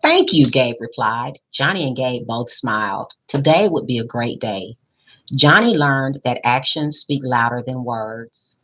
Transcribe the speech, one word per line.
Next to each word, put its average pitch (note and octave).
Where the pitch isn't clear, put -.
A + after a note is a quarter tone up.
Thank -
you, D3
Gabe A#2+
replied. A#2
Johnny E3
and C3
Gabe B2+
both A#2
smiled. G#2+
Today D#3
would D3+
be B2
a A2+
great A#2+
day. G2
Johnny F3+
learned C3+
that B2
actions C#3
speak C#3
louder A#2+
than B2+
words. A2+